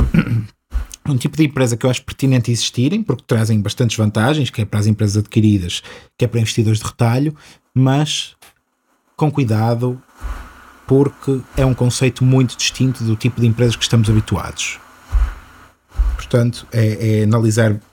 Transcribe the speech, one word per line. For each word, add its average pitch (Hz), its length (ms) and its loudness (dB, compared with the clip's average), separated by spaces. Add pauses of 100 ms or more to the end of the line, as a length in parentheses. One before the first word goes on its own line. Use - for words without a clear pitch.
(260)
<clears throat> - 840 -6
um 139 100 0
tipo 139 200 -4
de 156 80 4
empresa 127 300 0
que 113 100 -6
eu 127 40 4
acho 127 140 -4
pertinente 127 480 0
existirem, 147 520 -2
porque 123 240 -4
trazem 110 340 0
bastantes 107 360 -2
vantagens, 117 540 0
quer 107 140 -4
para 104 140 -2
as 101 80 0
empresas 104 300 0
adquiridas, 104 640 0 (360)
quer 123 100 0
para 113 120 -2
investidores 110 400 0
de - 60 -10
retalho, 135 500 0 (400)
mas 135 600 0 (800)
com 151 160 0
cuidado, 120 680 0 (880)
porque 135 520 2 (160)
é 139 80 2
um 131 120 2
conceito 127 500 0
muito 131 320 2
distinto 127 460 -2
do 110 120 0
tipo 120 240 -2
de 120 60 2
empresas 117 300 2
que - 80 -6
estamos 113 260 2
habituados. 85 680 -2 (1400)
Portanto, - 560 0
é, 110 480 0
é 107 40 2
analisar 110 560 2 (140)